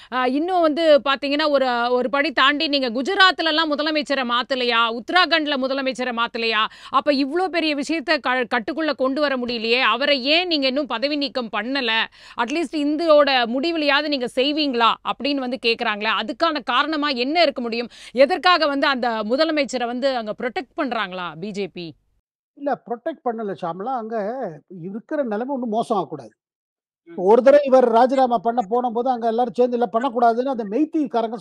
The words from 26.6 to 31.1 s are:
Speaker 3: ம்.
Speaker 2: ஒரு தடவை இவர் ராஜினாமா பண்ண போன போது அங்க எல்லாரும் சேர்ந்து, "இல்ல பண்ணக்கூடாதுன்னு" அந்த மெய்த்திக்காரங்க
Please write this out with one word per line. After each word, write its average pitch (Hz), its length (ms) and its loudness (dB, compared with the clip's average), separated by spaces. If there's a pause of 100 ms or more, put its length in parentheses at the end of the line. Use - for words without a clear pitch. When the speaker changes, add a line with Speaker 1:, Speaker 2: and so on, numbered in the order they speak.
Speaker 3:
ம். - 120 -20
Speaker 2:
ஒரு 214 260 4
தடவை 285 240 8
இவர் 247 220 6
ராஜினாமா 240 500 4
பண்ண 233 300 -2
போன 247 220 0
போது 240 200 -2
அங்க 233 160 -2
எல்லாரும் 233 280 0
சேர்ந்து, 240 240 0
"இல்ல 233 140 0
பண்ணக்கூடாதுன்னு" 233 540 2
அந்த 240 180 -4
மெய்த்திக்காரங்க 233 760 -2